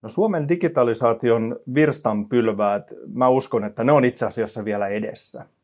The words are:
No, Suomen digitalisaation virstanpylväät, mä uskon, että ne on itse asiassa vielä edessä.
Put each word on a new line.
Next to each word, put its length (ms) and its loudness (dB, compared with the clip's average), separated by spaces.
No, 60 -12
Suomen 400 0
digitalisaation 1080 0
virstanpylväät, 1160 0
mä 140 2
uskon, 360 0
että 200 -6
ne 80 4
on 120 6
itse 220 0
asiassa 380 -6
vielä 240 -2
edessä. 560 -8